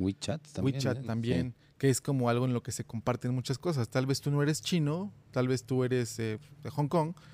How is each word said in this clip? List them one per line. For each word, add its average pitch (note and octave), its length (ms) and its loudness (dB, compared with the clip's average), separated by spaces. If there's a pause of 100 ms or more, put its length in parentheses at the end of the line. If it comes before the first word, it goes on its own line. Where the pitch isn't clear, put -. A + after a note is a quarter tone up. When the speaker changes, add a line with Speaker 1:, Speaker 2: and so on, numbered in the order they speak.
Speaker 1:
WeChat G2+ 420 -2 (100)
también, C3 240 0
Speaker 2:
WeChat C3+ 220 0
Speaker 1:
¿eh? C#3 80 -8
Speaker 2:
también, A#2 500 -2
Speaker 1:
Sí. - 80 -20 (140)
Speaker 2:
que C3+ 120 4
es B2 100 2
como B2+ 280 0
algo A#2+ 180 4
en B2+ 80 2
lo A#2+ 80 -2
que A2+ 100 -8
se - 100 -6
comparten A#2+ 500 -2
muchas B2+ 260 -2
cosas. C#3+ 300 0
Tal C3 180 0
vez C3+ 140 0
tú C#3+ 120 -2
no C#3+ 100 4
eres D3 200 0
chino, F3 500 0 (180)
tal B2+ 160 0
vez B2+ 180 0
tú B2+ 200 0
eres, B2 340 0
eh, A2 220 -4 (240)
de A#2 60 -8
Hong D3 180 -2
Kong. D#3+ 240 0 (220)